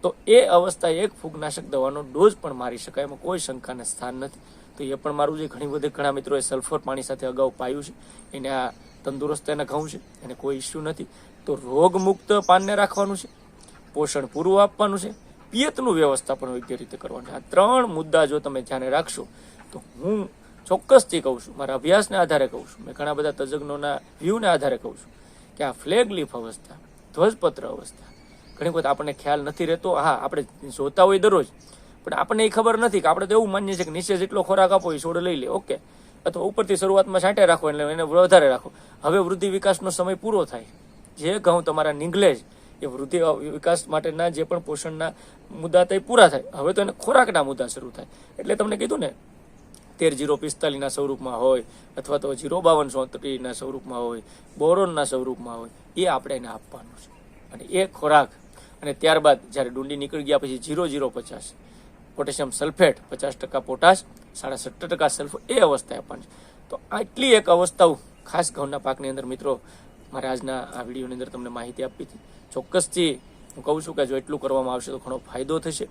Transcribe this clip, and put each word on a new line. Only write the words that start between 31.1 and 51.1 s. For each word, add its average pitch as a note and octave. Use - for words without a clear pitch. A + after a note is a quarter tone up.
દરરોજ, F#3
પણ -
આપણને G#3+
એ A3
ખબર A3
નથી G#3+
કે D#3
આપણે F#3
તો G3+
એવું A3
માનીએ G3
છીએ F3
કે D#3+
નીચે F#3
જેટલો F#3+
ખોરાક F#3+
આપો F#3
એ D3+
છોડ E3
લઈ F3
લે, B2+
ઓકે, -
અથવા F3
ઉપરથી G3+
શરૂઆતમાં F#3+
છાંટે G3+
રાખો E3
એટલે D3
એને E3
વધારે E3+
રાખો. B2+
હવે E3
વૃદ્ધિ F#3+
વિકાસનો F#3+
સમય F#3
પૂરો G3+
થાય. A#2
જે F3
ઘઉં E3+
તમારા D#3
નીંગલે E3+
છે, -
એ D3
વૃદ્ધિ, C3+
અ, D#3+
વિકાસ D#3+
માટેના D#3+
જે D#3+
પણ E3+
પોષણના D#3
મુદ્દા E3+
હતા F3+
એ G3
પૂરા A3
થાય. C#3
હવે D3
તો G3+
એને G3+
ખોરાકના A3+
મુદ્દા C3+
શરૂ B2
થાય. -
એટલે -
તમને G#3+
કીધું A#3
ને, D3
તેર D#3
જીરો C#3+
પિસ્તાલીસના C#3+
સ્વરૂપમાં C3